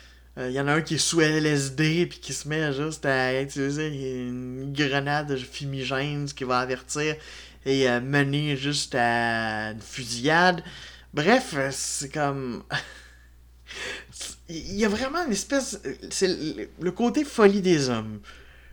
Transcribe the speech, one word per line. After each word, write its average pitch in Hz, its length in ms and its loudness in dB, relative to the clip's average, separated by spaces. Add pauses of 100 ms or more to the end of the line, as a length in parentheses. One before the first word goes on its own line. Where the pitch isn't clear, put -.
(380)
euh, 127 120 -4
il 127 40 -4
y 135 60 0
en 139 80 2
a 143 60 4
un 160 80 4
qui 160 120 -2
est 143 60 0
sous - 220 4
L 156 260 4
S 143 240 2
D, 156 340 4
puis 160 140 -12
qui - 140 -10
se - 140 -8
met 151 240 0
juste 147 360 -4
à 131 340 2
utiliser 139 460 -2
une 127 840 -6
grenade 143 640 0
fumigène, 135 880 -4
ce 143 80 -10
qui - 80 -6
va 127 160 2
avertir, 139 560 -2 (500)
et, 135 240 4
euh, 120 100 2
mener 143 560 2
juste 143 380 -2
à 113 800 0
une 110 100 -10
fusillade. 135 800 2 (540)
Bref, 180 420 2
euh, 135 140 0
c'est - 380 -6
comme, 139 600 -2
<laughs> - 1800 -12
il 165 260 -8
y 208 100 2
a - 20 6
vraiment 269 380 0
une 277 60 0
espèce, 214 500 -2 (300)
c'est - 160 0
le, 147 420 -4 (100)
le 175 120 -2
côté 240 320 2
folie 208 380 6
des 160 280 4
hommes. 110 300 -2 (540)